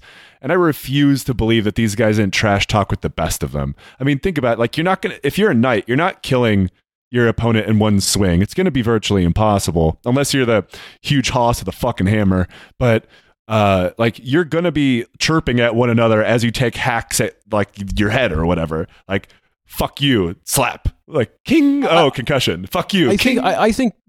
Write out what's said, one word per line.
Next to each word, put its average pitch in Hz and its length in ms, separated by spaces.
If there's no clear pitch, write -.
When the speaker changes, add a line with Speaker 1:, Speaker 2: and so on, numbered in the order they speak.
Speaker 1:
And 135 100
I 180 40
refuse 143 680
to 135 100
believe 113 300
that 104 120
these 110 200
guys 107 220
didn't 101 160
trash 101 340
talk 101 240
with 101 100
the 80 80
best 80 340
of 67 100
them. 69 220
I - 40
mean, 139 160
think 185 180
about 120 160
it. 110 60
Like, 117 180
you're 160 60
not 185 180
gonna, 165 220
if 139 140
you're 202 140
a 143 40
knight, 117 320
you're 120 100
not 170 260
killing 107 460
your 120 180
opponent 113 400
in 107 120
one 104 220
swing. 92 400
It's 101 120
gonna 185 160
be 131 120
virtually 104 420
impossible, 85 840
unless 131 280
you're 135 120
the 113 200
huge 143 280
hoss 120 300
with 95 80
a 95 40
fucking 110 360
hammer. 95 400
But, 117 280
uh, 101 500
like, 117 240
you're 131 220
gonna 165 280
be 135 340
chirping 151 420
at 117 140
one 120 160
another 113 340
as 110 200
you 117 80
take 120 240
hacks - 440
at, 113 180
like, 104 180
your 104 120
head 117 220
or 82 140
whatever. 82 420
Like, 98 220
"Fuck - 360
you," 107 420
slap. - 460
Like, 131 240
king, 285 400
Speaker 2:
I, 165 160
Speaker 1:
oh, 139 100
concussion. 117 560
"Fuck - 260
you," 175 140
Speaker 2:
I 196 100
Speaker 1:
king. 247 200
Speaker 2:
think, - 80
I, 180 180
I 220 80
think 240 220